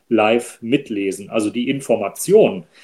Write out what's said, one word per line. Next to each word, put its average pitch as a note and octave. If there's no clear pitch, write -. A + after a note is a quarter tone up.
live A2+
mitlesen. G2+
Also G#2+
die A#2+
Information, C3